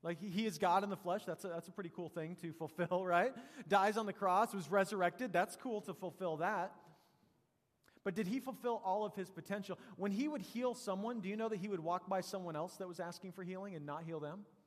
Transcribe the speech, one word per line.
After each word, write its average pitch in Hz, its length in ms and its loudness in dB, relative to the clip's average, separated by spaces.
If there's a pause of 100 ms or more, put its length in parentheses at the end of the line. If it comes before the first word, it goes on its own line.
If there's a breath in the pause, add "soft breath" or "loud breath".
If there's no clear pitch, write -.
Like, 165 160 -2
he, 208 100 -6
he 202 180 2
is 185 100 0
God 185 280 6
in 202 60 -2
the 190 60 -2
flesh. 180 280 0
That's 165 200 -4
a, 196 40 -4
that's 170 200 -6
a 185 40 -18
pretty 175 180 -8
cool 170 180 -6
thing 165 340 -6
to 165 100 -6
fulfill, 175 540 0
<laughs> 175 100 6
right? 240 180 6 (340 loud breath)
Dies 202 280 6
on 220 100 0
the 202 60 -4
cross, 196 420 4
was 165 160 -4
resurrected. 190 640 4
That's 175 240 2
cool 220 260 -4
to 190 120 -8
fulfill 175 440 -4
that. 185 340 0 (1300 soft breath)
But 190 100 -2
did 214 120 0
he 240 140 0
fulfill 233 440 -2
all 196 200 2
of 208 100 -4
his 185 140 -6
potential? 190 500 -6 (180 loud breath)
When 196 160 0
he 254 160 0
would 294 140 -4
heal 240 320 -2
someone, 214 460 -2
do 185 80 -4
you 208 80 -2
know 226 120 0
that 214 100 0
he 190 100 -4
would 190 120 -2
walk 175 280 -2
by 190 120 2
someone 180 360 -4
else 170 200 -4
that 185 120 -6
was 175 120 -10
asking 170 320 -8
for 190 100 -10
healing 185 320 -8
and 147 100 -8
not 147 200 -6
heal 160 160 -4
them? 160 260 -8 (200)